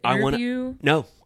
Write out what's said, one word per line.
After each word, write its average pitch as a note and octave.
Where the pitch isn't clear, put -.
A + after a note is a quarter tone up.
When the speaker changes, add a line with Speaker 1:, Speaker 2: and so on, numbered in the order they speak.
Speaker 1:
I B2+
wanna, C#3+
Speaker 2:
interview? B3+
Speaker 1:
no, C#3+